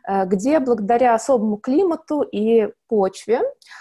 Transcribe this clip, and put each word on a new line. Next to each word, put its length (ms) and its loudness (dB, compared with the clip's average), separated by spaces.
э, 180 -2
где 360 0
благодаря 540 2
особому 420 0
климату 680 -2
и 460 2
почве, 540 -2